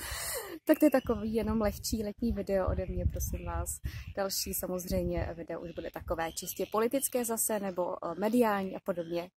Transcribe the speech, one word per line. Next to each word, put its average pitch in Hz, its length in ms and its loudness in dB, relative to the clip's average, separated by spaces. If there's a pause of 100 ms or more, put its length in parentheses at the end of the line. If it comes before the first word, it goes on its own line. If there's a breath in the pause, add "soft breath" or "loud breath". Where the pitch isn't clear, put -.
(640 loud breath)
Tak 311 140 8
to 302 80 8
je 294 40 8
takový 220 440 2
jenom 214 260 2
lehčí 214 420 0
letní 208 300 -2
video 196 360 2
ode 190 180 0
mě, 180 200 0
prosím 175 400 -2
vás. 170 340 -4 (360 loud breath)
Další 196 380 -2
samozřejmě 180 800 0
video 165 260 -8
už 170 100 -8
bude 165 200 -8
takové 165 420 -4
čistě - 400 -4
politické 240 520 2
zase, 220 360 0
nebo, 180 440 -2
eh, 170 140 -4
mediální 208 580 4
a - 40 -10
podobně. 170 560 -4